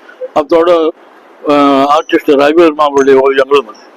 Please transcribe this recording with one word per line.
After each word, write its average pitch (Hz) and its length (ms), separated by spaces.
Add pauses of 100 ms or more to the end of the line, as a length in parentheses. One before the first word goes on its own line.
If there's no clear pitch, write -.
(340)
அத்தோடு, 165 600 (560)
அ, 147 40 (320)
ஆர்டிஸ்ட் 151 440
ரவிவர்மா 151 460
அவருடைய 139 500
ஓவியங்களும். 135 500 (220)